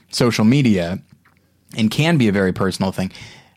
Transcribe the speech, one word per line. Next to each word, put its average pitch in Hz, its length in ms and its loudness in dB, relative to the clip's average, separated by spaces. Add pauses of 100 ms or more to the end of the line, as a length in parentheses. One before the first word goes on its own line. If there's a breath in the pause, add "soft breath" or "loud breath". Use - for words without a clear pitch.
(120)
social 117 320 0
media, 107 560 2 (800)
and 110 120 0
can 160 280 0
be 120 100 2
a 101 60 2
very 95 200 0
personal 95 380 -2
thing. 95 200 -6 (460 loud breath)